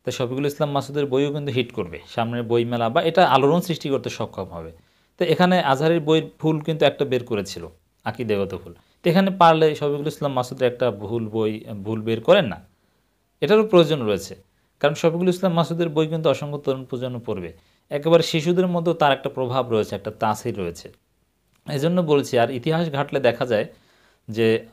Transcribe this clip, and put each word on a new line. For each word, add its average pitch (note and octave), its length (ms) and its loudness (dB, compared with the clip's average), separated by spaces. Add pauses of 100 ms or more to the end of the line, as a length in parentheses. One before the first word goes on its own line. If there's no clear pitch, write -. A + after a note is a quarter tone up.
তাই B2+ 80 -6
শফিকুল C3 340 -4
ইসলাম C#3+ 260 -2
মাসুদের C#3+ 340 -2
বইও C#3 280 0
কিন্তু C#3+ 180 -6
হিট B2 200 -2
করবে, E2 280 -8 (160)
সামনের A#2 280 -2
বই A#2 220 2
মেলা A#2 240 -2
বা D#3+ 120 2
এটা E3+ 260 4
আলোড়ন C#3 340 4
সৃষ্টি D#3+ 280 -6
করতে B2+ 200 -2
সক্ষম G#2 340 -8
হবে। E2+ 280 -12 (460)
তো F3+ 80 0
এখানে F3+ 360 4
আজহারির D3+ 380 2
বইয়ের D#3 300 2 (100)
ভুল D#3 200 0
কিন্তু D#3 260 0
একটা C#3 200 2
বের B2 180 -2
করেছিল, F#2+ 440 -6 (360)
আকিদেগত G2+ 600 -2
ভুল। F2 100 -18 (300)
তো F3 60 4
এখানে F#3+ 220 4
পারলে D#3+ 440 6
শফিকুল D3 320 -4
ইসলাম C#3+ 260 -4
মাসুদের B2+ 380 -2
একটা B2 200 -2
ভুল G#2 360 -6
বই, A2 320 -2
ভুল G#2+ 420 -8
বের A2+ 200 -4
করেন F3+ 240 4
না, E2+ 160 -8 (800)
এটারও G#3+ 260 4
প্রয়োজন D#3+ 340 4
রয়েছে। G2 340 -2 (440)
কারণ D3+ 140 2
শফিকুল E3+ 360 0
ইসলাম F3+ 240 0
মাসুদের E3 360 0
বই D#3 180 0
কিন্তু D#3+ 220 0
অসংখ্য D3 280 -2
তরুণ C3 280 -4
প্রজন্ম B2 340 -8
পড়বে, F#2+ 340 -8 (360)
একেবারে D#3+ 340 4
শিশুদের F3 440 0
মধ্যেও F3 260 0
তার D#3 180 2
একটা C3+ 180 -2
প্রভাব B2+ 400 -2
রয়েছে, G#2+ 260 0
একটা G#2+ 160 -8
তাসির G#2+ 460 -4
রয়েছে। E2+ 340 -10 (840)
এই C#3 60 -4
জন্য E3+ 220 2
বলছি, C#3+ 380 2
আর A#2+ 120 2
ইতিহাস D#3 380 -2
ঘাটলে C#3 300 -2
দেখা B2 260 2
যায় A2+ 200 0 (640)
যে A2+ 440 2